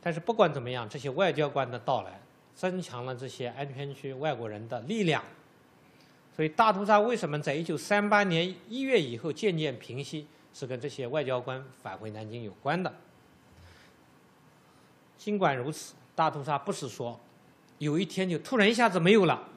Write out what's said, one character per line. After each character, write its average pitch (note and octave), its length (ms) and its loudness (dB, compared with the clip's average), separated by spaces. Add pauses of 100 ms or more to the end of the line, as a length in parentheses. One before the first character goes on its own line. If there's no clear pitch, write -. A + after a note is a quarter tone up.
但 E3+ 80 0
是 D#3+ 60 -4
不 A#3 160 -4
管 F#3 180 6
怎 C3+ 80 -4
么 A#2+ 80 -8
样， A#2+ 200 -6
这 D3 100 -12
些 C#3 120 -6
外 E3 220 2
交 D3 160 0
官 C3+ 220 -2
的 A#2+ 80 -8
到 A#2 240 0
来 F#2+ 180 -14 (360)
增 F#3 260 -4
强 B2 240 -8
了 C3 80 -6
这 B2 140 -10
些 A#2+ 220 -8
安 C#3 220 -8
全 C#3 220 -8
区 C3+ 200 -10
外 C#3+ 200 -2
国 A2+ 140 -8
人 G#2+ 200 -8
的 A#2+ 120 -6
力 G3 240 -2
量。 D3 180 2 (1120)
所 D#3+ 100 0
以 D#3 40 0
大 A3 240 4
屠 G3 120 0
杀 G#3 140 8
为 A#3 160 4
什 F3+ 140 -4
么 D3 120 -2
在 D3 140 -2
一 D#3+ 80 -2
九 D#3+ 160 -2
三 G#3 320 2
八 G3+ 140 6
年 F3+ 280 2 (160)
一 A#3+ 120 -8
月 C4 200 4
以 A#2+ 160 -4
后 D#3 160 -4
渐 G3 240 0
渐 C#3+ 220 -2
平 B2+ 240 -10
息， D3 240 -10 (260)
是 - 140 -10
跟 B2 140 -6
这 D3 80 -8
些 B2 180 -6
外 D3 160 -2
交 B2+ 180 0
官 C3 240 -8 (180)
返 F#2+ 140 -10
回 G#2+ 140 -12
南 A2 180 -10
京 A#2 140 -10
有 G#2 120 -8
关 E3 280 -2
的。 E3+ 100 -4 (2250)
尽 G#3 220 -2
管 D#3 180 4
如 B2+ 140 -4
此， - 240 -12 (220)
大 D#3+ 120 4
屠 D3 140 -4
杀 C#3+ 160 -2
不 G3 140 -4
是 D3 160 -6
说 A#2 320 -8 (580)
有 D3 180 0
一 G3 80 2
天 F#3+ 240 -2
就 E3 100 0
突 - 180 -4
然 G#3 120 8
一 A#3 60 4
下 A#3 140 6
子 F3+ 100 2
没 F3 140 8
有 G#3+ 120 10
了。 C#3 320 2